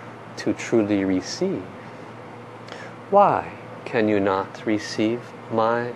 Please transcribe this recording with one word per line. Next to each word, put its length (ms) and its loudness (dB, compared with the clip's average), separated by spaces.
to 140 0
truly 520 2
receive? 580 0
Why 420 6
can 240 2
you 100 6
not 480 0
receive 540 0
my 440 2